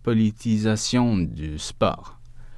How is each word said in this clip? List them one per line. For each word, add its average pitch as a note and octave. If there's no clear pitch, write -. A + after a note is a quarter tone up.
politisation A2
du D#2
sport. » -